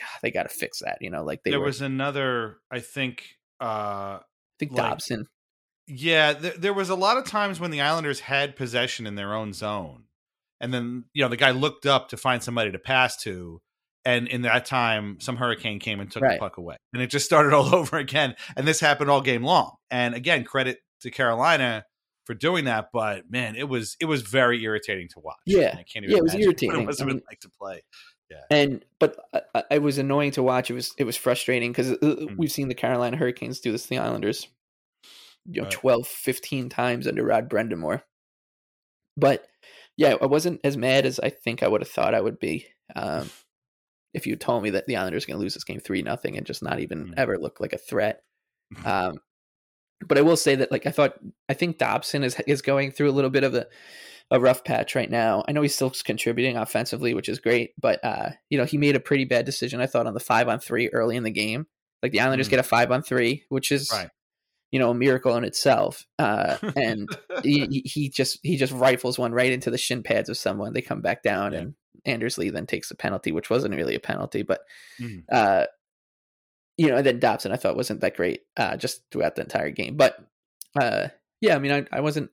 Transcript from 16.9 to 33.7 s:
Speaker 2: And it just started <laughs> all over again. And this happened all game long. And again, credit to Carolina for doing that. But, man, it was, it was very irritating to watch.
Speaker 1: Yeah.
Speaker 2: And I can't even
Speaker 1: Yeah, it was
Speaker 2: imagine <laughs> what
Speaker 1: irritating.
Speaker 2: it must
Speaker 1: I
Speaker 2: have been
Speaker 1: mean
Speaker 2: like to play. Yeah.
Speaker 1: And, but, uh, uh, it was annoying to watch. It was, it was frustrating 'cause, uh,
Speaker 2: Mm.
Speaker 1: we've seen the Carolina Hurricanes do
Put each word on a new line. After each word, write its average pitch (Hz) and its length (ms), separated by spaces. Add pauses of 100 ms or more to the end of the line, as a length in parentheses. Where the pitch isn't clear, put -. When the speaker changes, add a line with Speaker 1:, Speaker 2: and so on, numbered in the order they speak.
Speaker 2:
And 120 80
it 127 60
just 135 180
started 151 280
<laughs> 151 40
all - 180
over 165 220
again. 139 380 (200)
And 135 120
this 156 120
happened 147 300
all 139 120
game 123 220
long. 156 320 (160)
And 123 240
again, 131 280
credit 127 360 (220)
to 120 100
Carolina 123 760 (400)
for 120 80
doing 156 320
that. 110 280
But, 107 360
man, 113 260
it 135 140
was, 117 300
it 165 60
was 151 180
very 120 400
irritating 104 460
to - 100
watch. 76 160 (100)
Speaker 1:
Yeah. 175 260
Speaker 2:
And - 80
I - 40
can't 104 220
even 95 60
Speaker 1:
Yeah, 208 60
it 165 60
was 165 100
Speaker 2:
imagine 202 140
<laughs> - 0
what 170 160
Speaker 1:
irritating. 131 180
Speaker 2:
it 107 40
must 135 160
Speaker 1:
I - 20
Speaker 2:
have 139 60
been 135 80
Speaker 1:
mean - 120
Speaker 2:
like - 120
to 98 80
play. 95 320 (500)
Yeah. 78 180
Speaker 1:
And, 143 360 (140)
but, - 200 (140)
uh, - 80 (120)
uh, 117 160
it 147 140
was 143 160
annoying 139 320
to 135 100
watch. 127 300
It - 20
was, 123 240
it 143 60
was 120 140
frustrating 123 560
'cause, 127 180
uh, 123 100
Speaker 2:
Mm. 135 360
Speaker 1:
we've 156 140
seen 139 180
the 123 60
Carolina 123 420
Hurricanes 123 420
do 120 120